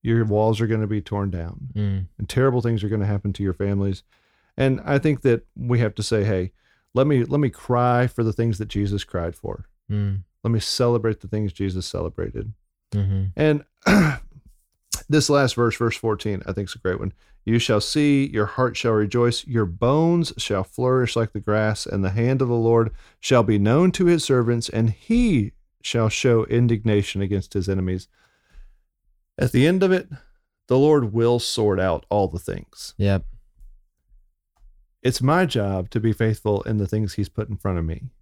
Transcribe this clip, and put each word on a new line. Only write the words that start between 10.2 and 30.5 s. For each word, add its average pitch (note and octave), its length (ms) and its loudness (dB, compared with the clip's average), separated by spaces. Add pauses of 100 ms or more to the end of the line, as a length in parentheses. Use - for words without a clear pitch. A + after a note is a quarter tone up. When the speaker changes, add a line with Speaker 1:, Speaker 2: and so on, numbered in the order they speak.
Speaker 1:
Let A#2 80 0
me A2 80 2
celebrate A2+ 600 0
the F#2+ 80 -16
things G#2+ 240 -2
Jesus F#2 340 -4
celebrated." F2+ 640 -8 (400)
Speaker 2:
Mm-hmm. G2 340 0 (120)
Speaker 1:
And D3+ 260 2 (220)
<clears throat> F3+ 340 4 (920)
this D3 200 2
last C#3 260 2
verse, A#2 220 0
verse A#2 180 -2
fourteen, G#2+ 500 -4
I - 60 -6
think F#2+ 180 -6
is - 60 -12
a - 40 -20
great - 200 -4
one. G2 140 -6 (320)
"You A2+ 120 2
shall A2+ 220 2
see, C#3+ 480 0
your G#2 200 -2
heart B2+ 280 -2
shall A#2 160 0
rejoice, A2+ 560 0
your A#2 180 0
bones D3+ 720 0
shall G2 280 -4
flourish B2+ 500 -2
like A2+ 160 0
the G#2+ 80 -8
grass, G#2+ 460 0
and G2 180 -2
the F#2+ 60 0
hand B2 320 0
of B2 80 0
the A#2+ 60 0
Lord A#2 360 4 (280)
shall A#2+ 240 2
be G#2 140 4
known C#3 360 4
to F#3+ 140 0
his E3+ 180 2
servants, A#2+ 420 0
and A2+ 220 0
he F#3+ 640 0 (280)
shall A2+ 280 0
show A#2 360 2
indignation A2+ 760 0
against G2 320 -4
his F#2+ 160 -2
enemies." F#2 400 -4 (1300)
At - 160 -2
the B2+ 120 4
end F#3 180 2
of F#3 100 2
it, F#3 160 -2 (580)